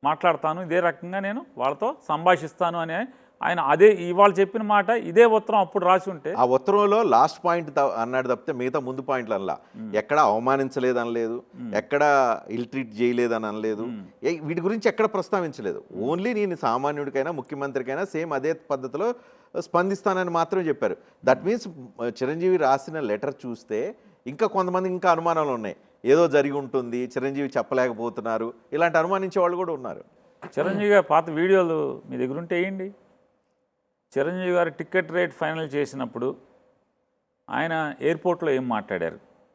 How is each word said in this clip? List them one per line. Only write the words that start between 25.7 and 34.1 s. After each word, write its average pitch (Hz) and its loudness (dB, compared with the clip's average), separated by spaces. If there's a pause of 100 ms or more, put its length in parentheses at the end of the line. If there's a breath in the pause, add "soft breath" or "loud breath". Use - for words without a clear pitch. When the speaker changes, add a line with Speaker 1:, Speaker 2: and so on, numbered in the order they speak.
Speaker 2:
ఏదో 156 6
జరిగి 143 4
ఉంటుంది, 127 -4
చిరంజీవి 135 -4
చెప్పలేకపోతున్నారు, 117 -2 (180)
ఇలాంటి 160 2
అనుమానించే 190 -2
వాళ్ళు 175 2
కూడా 175 -4
ఉన్నారు. 123 -10 (540)
Speaker 1:
చిరంజీవి 196 0
గారి 202 8
పాత 160 2
వీడియోలు 160 0
మీ 127 -10
దగ్గర 131 -4
ఉంటే 170 -6
వేయండి. 190 -6 (1200)